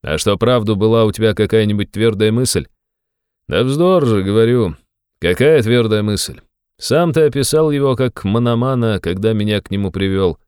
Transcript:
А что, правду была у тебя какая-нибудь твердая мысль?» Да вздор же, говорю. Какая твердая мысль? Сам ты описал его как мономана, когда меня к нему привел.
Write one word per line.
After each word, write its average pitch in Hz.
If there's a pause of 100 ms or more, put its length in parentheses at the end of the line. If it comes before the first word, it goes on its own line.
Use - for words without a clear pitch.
А 78
что, 101
правду 113
была 110
у 107
тебя 110
какая-нибудь 104
твердая 107
мысль?» 123 (800)
Да 120
вздор 160
же, 104
говорю. 110 (440)
Какая 135
твердая 110
мысль? 104 (380)
Сам 160
ты 160
описал 151
его 139
как 127
мономана, 117
когда 95
меня 104
к -
нему 98
привел. 95